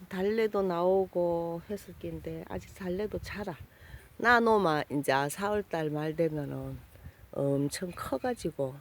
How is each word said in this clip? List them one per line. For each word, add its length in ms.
달래도 520
나오고 1080
했을 280
낀데 520
아직 260
달래도 440
자라. 360
나노마 760
이제 200
사월 340
달 260
말 260
되면은 640
엄청 640
커가지고 840